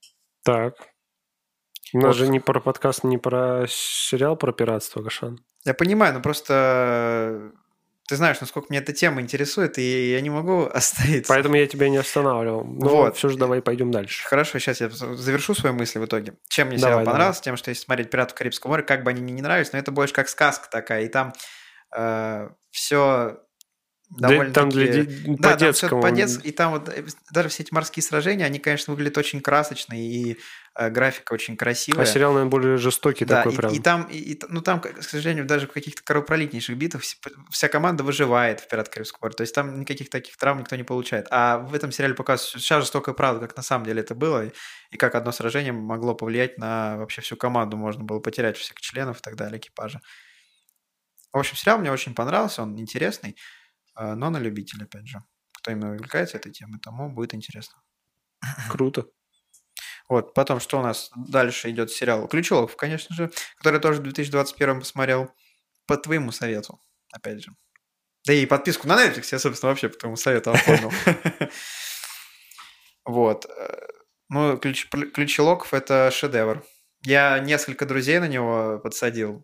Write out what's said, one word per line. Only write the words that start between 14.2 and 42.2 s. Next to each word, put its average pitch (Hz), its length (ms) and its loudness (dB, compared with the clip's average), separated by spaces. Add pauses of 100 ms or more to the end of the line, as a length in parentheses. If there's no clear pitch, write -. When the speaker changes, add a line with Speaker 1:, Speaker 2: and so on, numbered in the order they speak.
Speaker 2:
Хорошо, 143 320 2
щас 123 220 -2
я 117 80 0
з-, 123 280 -8
завершу 135 380 0
свои 135 180 2
мысли 120 280 -2
в 113 60 0
итоге. 107 260 -4 (160)
Чем 139 200 2
мне 123 100 -2
Speaker 1:
Давай, 127 140 6
Speaker 2:
сериал 113 120 6
Speaker 1:
давай. 120 80 2
Speaker 2:
понравился? 175 300 4
Тем, 127 160 -4
что - 120 -8
если - 140 -8
смотреть 123 260 -2
«Пиратов 127 280 0
Карибского 123 320 -6
моря», 151 120 2
как 135 220 0
бы 123 60 2
они 123 100 -4
мне 127 140 -6
не 135 80 -8
нравились, 170 300 0
но 135 60 -4
это 139 140 -4
больше 139 220 0
как 135 140 2
сказка - 420 2
такая, 113 340 -2
и 113 40 -4
там, 131 240 0 (640)
э, 110 540 -4 (220)
всё 131 680 2 (720)
Speaker 1:
Да, 123 180 2
Speaker 2:
довольно-таки 139 320 6
Speaker 1:
там 143 100 6
для 135 180 4
де-, 135 140 4 (360)
Speaker 2:
Да, 170 180 6
там 151 160 6
всё - 160 0
Speaker 1:
по-детскому. 123 140 4
Speaker 2:
по-детски, 123 440 2
и 151 60 -4
там 165 200 2
вот, 151 180 -6
э, 147 140 -8 (260)
даже 160 180 2
все - 140 -8
эти 160 100 -10
морские 160 300 0
сражения, 170 420 0
они, 143 140 -2
конечно, 143 340 -2
выглядят 143 260 -2
очень 143 220 -2
красочно, 143 540 0
и, 117 420 -4 (380)
э, 113 160 -2
графика 127 420 0
очень 113 240 -6
красивая. 120 460 0
Speaker 1:
А 131 40 6
сериал, 139 280 6
наверное, 135 160 4
более 131 260 4
жестокий 127 480 0
Speaker 2:
Да, 127 120 6
Speaker 1:
такой 117 180 4
Speaker 2:
и, - 20 -2
Speaker 1:
прям. 110 180 0
Speaker 2:
и 151 60 0
там, 170 240 2
и, - 140 -12
и 151 160 -10
т-, - 160 -10
ну, 165 100 -4
там, 170 220 0
к, - 100 -10
к - 100 -16
сожалению, 151 440 -4
даже 139 200 0
в - 60 -18
каких-то 147 320 -12
кровопролитнейших 131 720 -2
битвах 143 280 -4
вс-, - 180 -8
п-, - 80 -14 (200)
вся - 180 0
команда 156 360 2
выживает 120 560 2
в - 80 -20
«Пиратах 110 240 -4
Карибского - 340 -12
моря». 110 80 -6
То - 80 -6
есть 117 120 -6
там 139 260 -2
никаких 135 300 -8
таких - 260 -10
травм 139 240 2
никто 127 160 -8
не 123 80 -8
получает. 123 460 -4
А 120 280 4
в 131 160 -10
этом 147 160 -4
сериале 135 240 -2
показывается 127 440 -2